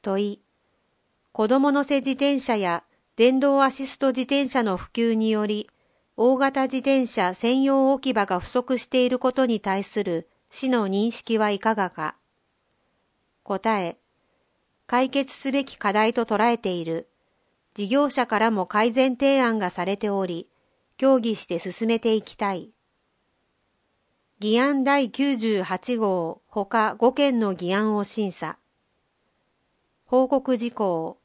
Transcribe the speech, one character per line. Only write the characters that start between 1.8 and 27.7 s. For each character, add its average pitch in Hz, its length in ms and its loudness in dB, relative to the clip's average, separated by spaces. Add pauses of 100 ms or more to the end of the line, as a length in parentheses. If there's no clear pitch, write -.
せ 277 120 0
自 269 160 0
転 277 280 0
車 240 160 -2
や 175 260 -2 (340)
電 254 240 4
動 277 220 4
ア 269 80 4
シ 269 160 -8
ス - 120 -8
ト 277 80 0
自 262 160 0
転 277 260 0
車 247 140 0
の 190 160 -2
普 - 160 -14
及 233 180 0
に 220 160 0
よ 214 180 0
り、 208 220 -4 (480)
大 247 220 4
型 269 240 0
自 262 160 -2
転 269 260 2
車 185 300 -2
専 247 260 0
用 269 320 4
置 269 80 0
き 262 140 -2
場 294 100 2
が 180 160 -2
不 - 80 -12
足 247 300 0
し - 80 -6
て 254 180 2
い 247 60 2
る 247 80 -2
こ 254 140 0
と 262 120 2
に 226 160 0
対 196 240 -2
す - 180 -4
る 170 280 -4 (180)
市 - 220 -4
の 226 180 2
認 202 220 0
識 - 260 -4
は 214 140 2
い 202 80 -2
か 220 160 0
が 190 160 -2
か。 - 260 -8 (1300)
答 208 360 -2
え。 175 200 -6 (920)
解 254 220 2
決 269 260 -2
す 269 160 -6
べ 277 140 0
き - 100 -18
課 202 160 -2
題 214 220 2
と 233 100 0
捉 220 240 0
え 233 80 2
て 214 140 -4
い 175 120 -4
る。 165 280 -6 (640)
事 202 140 -6
業 277 200 2
者 262 180 -2
か 226 120 -2
ら 220 120 2
も 202 140 0
改 220 280 0
善 254 240 2
提 277 260 4
案 226 160 2
が 196 100 -2
さ 180 160 -6
れ 196 140 -2
て 214 100 -2
お 196 160 -2
り、 170 240 -8 (480)
協 269 240 4
議 220 160 -2
し - 80 -10
て - 140 -4
進 196 300 -4
め 226 100 2
て 226 160 2
い 214 80 0
き - 140 -18
た 196 180 -2
い。 135 160 -10 (1700)
議 214 200 0
案 269 260 2
第 277 260 2
九 277 260 0
十 214 260 0
八 190 360 -4
号、 185 500 -2
他 208 460 -2
五 233 180 4
件 277 260 2
の 208 140 0
議 175 220 -2